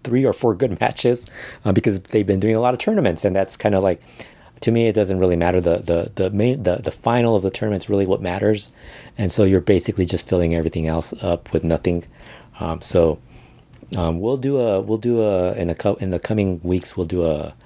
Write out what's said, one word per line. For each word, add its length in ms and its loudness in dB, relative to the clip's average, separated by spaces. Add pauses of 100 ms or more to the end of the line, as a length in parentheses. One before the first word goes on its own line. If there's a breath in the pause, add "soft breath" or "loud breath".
three 220 0
or 80 2
four 240 0
good 240 -2
<laughs> 0 -
matches, 500 0 (340 loud breath)
uh, 60 2
because 300 2
they've 260 -2
been 140 0
doing 160 2
a 40 0
lot 140 2
of 60 -8
tournaments. 440 0
And 100 2
that's 220 0
kinda 220 2
like, 240 0 (580 loud breath)
to 120 2
me, 160 4
it 40 2
doesn't 280 2
really 160 4
matter. 240 2
The, 180 2
the, 380 -2
the 140 0
main, 340 0
the, 120 0
the 140 -6
final 460 0
of 80 0
the 60 0
tournament's 380 -4
really 180 0
what 140 0
matters. 520 -2 (440 loud breath)
And 140 -2
so 140 4
you're 160 4
basically 440 2
just 240 -4
filling 240 2
everything 360 -2
else 340 -2
up 300 -4
with 100 0
nothing. 420 0 (540 loud breath)
Um, 240 -6
so, 380 2 (760 loud breath)
um, 220 0
we'll 180 -2
do 220 -2
a, 220 0
we'll 180 -2
do 240 0
a, 300 2
in 180 -2
a 60 -2
cou-, 240 -2
in 100 -4
the 80 -2
coming 460 -2
weeks, 320 -2
we'll 100 -4
do 180 -2
a, 300 -2 (120)